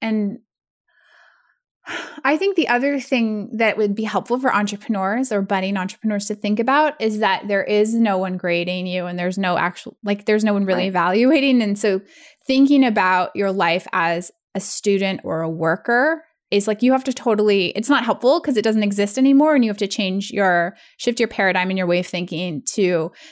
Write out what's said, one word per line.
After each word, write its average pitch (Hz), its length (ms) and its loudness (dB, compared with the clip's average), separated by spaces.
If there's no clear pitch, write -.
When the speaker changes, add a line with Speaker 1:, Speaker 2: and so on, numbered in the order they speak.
Speaker 1:
And 214 380 -4
I 294 140 2
think 381 180 0
the 302 120 0
other 269 320 0
thing 220 580 -4
that 220 180 0
would 208 200 0
be 214 80 -4
helpful 220 360 -4
for 262 140 0
entrepreneurs 208 760 -2
or 202 100 0
budding 196 360 -2
entrepreneurs 202 500 -4
to 208 80 -4
think 208 240 -2
about 277 420 0
is 214 180 -2
that 196 280 -2
there 202 160 0
is 214 320 2
no 214 240 2
one 185 180 -4
grading 180 480 -2
you 180 220 -4
and 175 100 -6
there's 180 220 -4
no 180 180 0
actual, - 460 -4
like, 202 220 -4
there's 214 180 2
no 214 100 2
one 196 120 0
really 180 180 0
Speaker 2:
Right. 190 60 -2
Speaker 1:
evaluating. 240 720 4
And 202 160 -2
so 196 240 0
thinking 269 400 4
about 185 500 0
your 196 160 0
life 180 420 0
as 170 380 -2
a 196 60 -4
student 196 640 -2
or 165 180 -4
a 165 80 -4
worker 240 720 0
is, 202 160 0
like, 214 160 -2
you 254 80 6
have 262 140 2
to 262 80 -2
totally, 208 540 2
it's 226 120 -4
not 262 140 2
helpful 254 380 2
'cause 277 160 -2
it 208 40 0
doesn't 220 220 2
exist 202 340 -2
anymore. 277 380 6
And 262 80 4
you 220 60 0
have 208 80 -6
to 202 100 -2
change 196 440 -4
your, 180 440 0
shift 233 200 -4
your 226 120 0
paradigm 185 400 0
and 190 80 -2
your 185 100 -2
way 175 120 2
of 180 60 -4
thinking 175 560 -8
to, 175 360 0